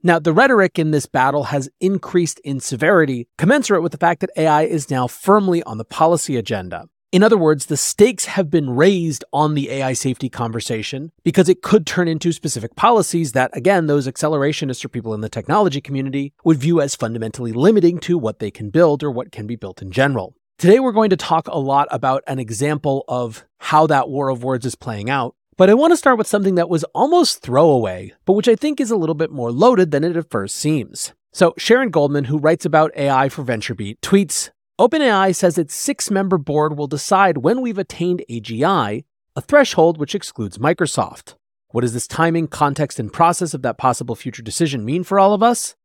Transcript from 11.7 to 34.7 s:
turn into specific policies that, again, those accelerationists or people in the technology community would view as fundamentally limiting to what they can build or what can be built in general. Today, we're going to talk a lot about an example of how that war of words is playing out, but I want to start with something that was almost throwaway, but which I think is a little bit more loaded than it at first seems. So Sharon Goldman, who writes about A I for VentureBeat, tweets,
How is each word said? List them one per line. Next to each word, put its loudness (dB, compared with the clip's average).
turn -2
into -2
specific -8
policies 2
that, 0
again, 0
those 0
accelerationists -4
or -10
people -8
in -8
the -8
technology -2
community -8
would 4
view 2
as -2
fundamentally -6
limiting 4
to -2
what -4
they -6
can -12
build 4
or -4
what -8
can -12
be -10
built -14
in -12
general. -2
Today, 6
we're 0
going 2
to 2
talk -2
a -4
lot 0
about -2
an -4
example -4
of -6
how 2
that 2
war -4
of -4
words -2
is -4
playing -10
out, -4
but 6
I 8
want 4
to 4
start 2
with -2
something 0
that 0
was 0
almost 2
throwaway, 2
but 2
which 2
I 6
think -4
is -2
a 0
little -2
bit -4
more -6
loaded 4
than 0
it -2
at -6
first -6
seems. -6
So 2
Sharon 2
Goldman, 0
who -4
writes 0
about 2
A -2
I 2
for -8
VentureBeat, -6
tweets, 0